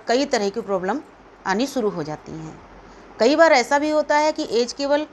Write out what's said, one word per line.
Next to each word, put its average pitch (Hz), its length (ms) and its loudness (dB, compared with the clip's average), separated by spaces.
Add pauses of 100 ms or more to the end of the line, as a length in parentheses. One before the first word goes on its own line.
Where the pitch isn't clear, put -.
कई 262 200 2
तरह 214 220 0
की 220 120 -6
प्रॉब्लम 196 400 -2 (460)
आनी 208 200 0
शुरू 233 220 -2
हो 170 140 -4
जाती 151 280 -10
हैं। 156 340 -14 (540)
कई 254 160 6
बार 320 160 6
ऐसा 262 280 2
भी 302 100 -2
होता 302 260 0
है 302 160 2
कि 311 200 -6
एज 240 220 -2
केवल 285 400 -2